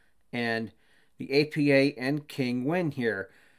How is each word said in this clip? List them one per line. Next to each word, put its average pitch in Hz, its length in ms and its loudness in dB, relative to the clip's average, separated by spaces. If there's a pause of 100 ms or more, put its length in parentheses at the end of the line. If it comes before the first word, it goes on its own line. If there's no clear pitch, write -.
(320)
And 117 400 -2 (440)
the 131 160 -8
A 143 140 4
P 143 260 2
A 135 220 4
and 143 340 -4
King 123 360 -2
win 165 260 0
here. 107 400 -4 (280)